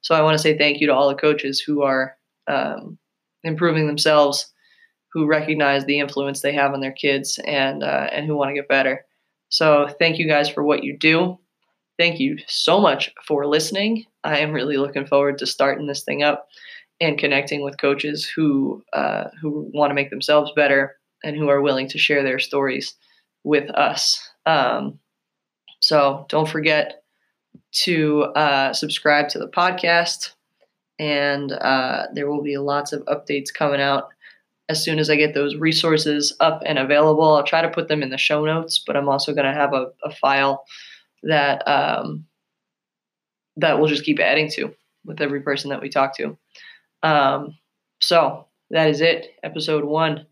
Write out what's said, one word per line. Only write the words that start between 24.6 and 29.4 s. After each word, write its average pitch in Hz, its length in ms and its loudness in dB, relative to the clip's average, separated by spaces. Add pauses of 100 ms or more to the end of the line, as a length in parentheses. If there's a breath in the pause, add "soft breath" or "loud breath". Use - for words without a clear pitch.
so 139 500 2
don't 156 180 2
forget 151 540 0 (680)
to, 151 500 2 (120)
uh, 139 380 2
subscribe 151 580 0
to - 80 -6
the - 100 -8